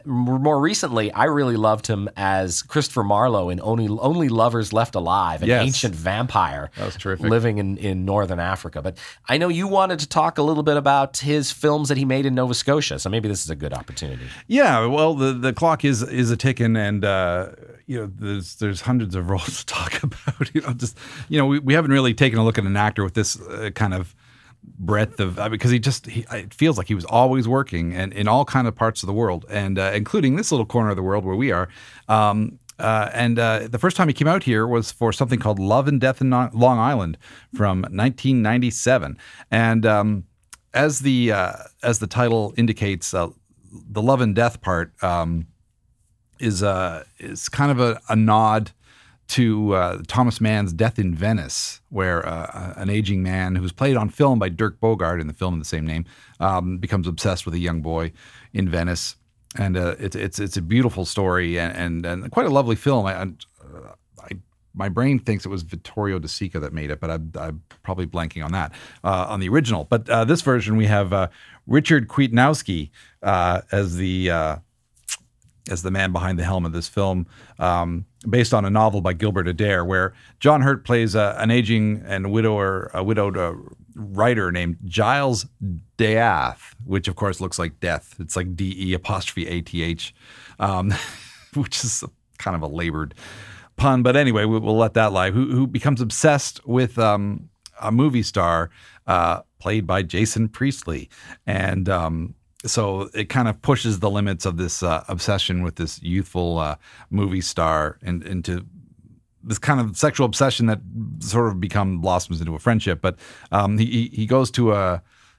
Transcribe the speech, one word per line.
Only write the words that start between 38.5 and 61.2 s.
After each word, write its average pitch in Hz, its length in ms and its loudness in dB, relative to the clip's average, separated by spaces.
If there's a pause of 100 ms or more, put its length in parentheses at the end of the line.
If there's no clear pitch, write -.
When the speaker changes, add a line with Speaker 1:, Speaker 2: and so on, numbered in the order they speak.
Speaker 2:
And, 113 360 4
um, 104 380 2 (480)
as 139 280 2
the, 127 300 4
uh, 95 220 0 (300)
as 120 180 0
the 107 80 -4
title 113 480 0
indicates, 104 580 0
uh, 87 140 0 (600)
the 107 140 -4
love 127 180 4
and 110 140 2
death 117 260 2
part, 85 320 -2 (120)
um, 85 420 0 (920)
is, 104 220 0
uh, 92 420 -2 (140)
is - 300 -10
kind 139 220 0
of 131 80 0
a, 120 300 0
a 110 80 2
nod 110 560 4 (540)
to, 107 480 2
uh, 90 320 0
Thomas 120 340 2
Mann's 107 320 2
Death 110 260 0
in 92 160 0
Venice, 87 720 -4
where, 90 380 -2
uh, 92 500 -8
an 95 140 -4
aging 101 320 0
man 92 320 -2
who 90 80 0
was 90 100 -4
played 135 240 2
on 107 120 0
film 135 300 4
by 98 100 2
Dirk 92 320 -4
Bogarde 87 400 0
in 76 80 -4
the 73 40 -8
film 92 220 -4
of 80 60 -4
the 76 40 -8
same 78 220 -6
name, 80 180 -4 (360)
um, 92 380 0
becomes 90 280 -2
obsessed 90 400 -4
with 85 80 -6
a 87 40 -2
young 85 220 -2
boy 82 320 -4 (400)
in 95 160 0
Venice. 87 480 -2 (400)
And, 95 200 0
uh, 87 220 -2
it's, 98 180 -8
it's, 101 240 -6
it's 98 160 -6
a 98 60 -4
beautiful 104 420 2
story 90 540 0